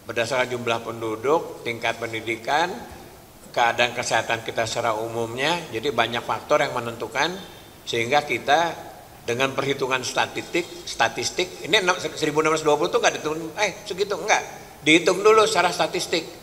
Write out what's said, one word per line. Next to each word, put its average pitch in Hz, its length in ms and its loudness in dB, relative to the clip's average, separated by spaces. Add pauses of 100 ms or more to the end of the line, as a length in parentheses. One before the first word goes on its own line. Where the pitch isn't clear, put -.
Berdasarkan 120 480 0
jumlah 117 320 -2
penduduk, 117 800 -2
tingkat 117 320 -2
pendidikan, 117 800 -2 (800)
keadaan 120 400 2
kesehatan 117 480 0
kita 113 240 -2
secara 113 320 0
umumnya, 117 720 -2
jadi 120 240 -2
banyak 117 320 0
faktor 123 320 2
yang 135 160 0
menentukan 117 560 -2 (560)
sehingga 117 400 2
kita 143 460 2 (500)
dengan 127 320 0
perhitungan 131 480 0
statistik, 117 640 -2 (200)
statistik, - 800 -2
ini 190 160 2
enam, 180 160 2
seribu 151 460 -2
enam 156 100 4
ratus 151 140 0
dua 147 100 6
puluh 165 140 0
tuh 233 80 2
nggak 208 180 4
dihitung, 156 200 -4 (200)
eh, 208 300 -2
segitu, 196 320 -2
nggak. 180 240 2 (400)
Dihitung 170 400 4
dulu 214 240 8
secara 175 240 4
statistik 170 560 -2 (160)